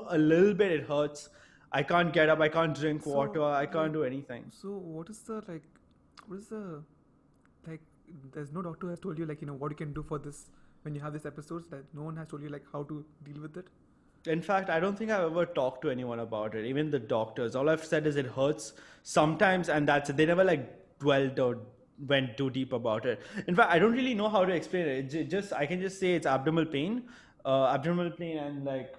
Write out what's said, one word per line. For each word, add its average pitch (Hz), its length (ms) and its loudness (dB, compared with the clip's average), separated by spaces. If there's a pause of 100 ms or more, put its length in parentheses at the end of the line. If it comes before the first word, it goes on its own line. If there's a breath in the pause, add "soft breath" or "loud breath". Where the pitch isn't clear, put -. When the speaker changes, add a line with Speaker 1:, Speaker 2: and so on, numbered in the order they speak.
Speaker 1:
a 170 100 0
little 165 360 8
bit, 190 180 4
it 147 160 0
hurts. 147 400 -2 (460 soft breath)
I 139 100 2
can't 170 300 4
get 156 160 6
up. 156 100 6
I 156 80 6
can't 160 260 2
drink 151 300 -2
Speaker 2:
So, 151 80 -6
Speaker 1:
water. 143 320 0
I 143 220 2
can't 147 100 -8 (120)
Speaker 2:
like, 156 60 -4
Speaker 1:
do 156 120 0
anything. 127 440 -8
Speaker 2:
so - 280 -14
what 165 320 -12
is 214 140 -16
the, 220 240 -10
like, 160 160 -12 (640)
what 190 120 -12
is 220 80 -18
the, 185 360 -12 (840)
like, 160 140 -12 (520)
there's 147 200 -10
no 180 80 -6
doctor 175 300 -8
has 170 100 -8
told 175 180 -6
you, 165 60 -4
like, 151 160 -8
you 147 60 -10
know, 147 80 -10
what 143 160 -6
you 147 40 -8
can 151 180 -8
do 151 100 -8
for 151 160 -8
this 143 280 -14 (360 soft breath)
when 151 120 -8
you 143 60 -8
have 151 100 -8
these 147 140 -10
episodes, 156 420 -10
that 139 160 -14 (100)
no 147 100 -12
one 160 120 -10
has 160 140 -12
told 147 120 -10
you, 147 80 -12
like, 147 220 -12
how 147 120 -8
to 147 220 -10 (200)
deal 147 160 -14
with 156 160 -14
it? 185 80 -14 (600)
Speaker 1:
In 165 160 0
fact, 190 280 0
I 165 120 2
don't 202 160 0
think 220 140 -4
I've 196 200 2
ever 170 140 2
talked 131 380 -2
to 156 60 0
anyone 123 300 -4
about 110 340 -4
it, 110 120 -4
even 143 260 0
the 143 80 0
doctors. 113 560 -2
All 139 140 2
I've 160 160 0
said 151 200 0
is 147 120 2
it 139 80 0
hurts 139 480 -2 (300 loud breath)
sometimes, 160 680 4
and 147 180 2
that's 143 220 4
it. 139 80 -2
They 156 80 8
never, 175 180 4
like, 151 560 -2
dwelled 135 400 4
or 120 200 2 (460)
went 127 300 2
too 139 140 0
deep 131 240 -4
about 113 320 0
it. 120 160 -2 (260 loud breath)
In 175 80 2
fact, 170 160 6
I 170 80 6
don't 226 140 6
really 262 200 0
know 208 140 -2
how 202 160 4
to 185 100 2
explain 165 340 -2
it. 135 180 -2
It 131 40 -10
ju-, 156 140 -4
just, 190 300 -4
I 143 120 0
can 180 140 -4
just 190 220 -6
say 180 140 2
it's 156 120 -2
abdominal 156 420 2
pain, 190 380 -4 (380 loud breath)
uh, 135 220 4
abdominal 165 440 0
pain, 165 280 -6
and, 143 260 -6
like, 131 340 -6